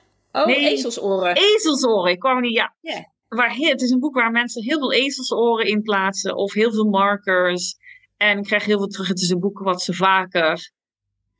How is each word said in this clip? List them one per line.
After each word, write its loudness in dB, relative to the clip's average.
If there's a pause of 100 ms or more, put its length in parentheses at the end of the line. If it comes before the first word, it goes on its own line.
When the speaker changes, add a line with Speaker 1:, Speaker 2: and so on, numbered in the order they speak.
(320)
Speaker 1:
oh, 0
Speaker 2:
Nee. 4 (140)
Speaker 1:
ezelsoren. 0
Speaker 2:
Ezelsoren, 2
ik -4
kwam 2
niet, -2
ja. -2
Speaker 1:
Ja. -10 (180)
Speaker 2:
Waar 0
heel, 0
het 0
is 2
een 2
boek -4
waar 0
mensen -2
heel 0
veel -2
ezelsoren 0
in 0
plaatsen -2
of -4
heel 0
veel 0
markers. 0 (420)
En 0
ik -6
krijg -2
heel 2
veel -2
terug, -6
het -2
is 0
een 0
boek -2
wat -2
ze -4
vaker, 0 (680)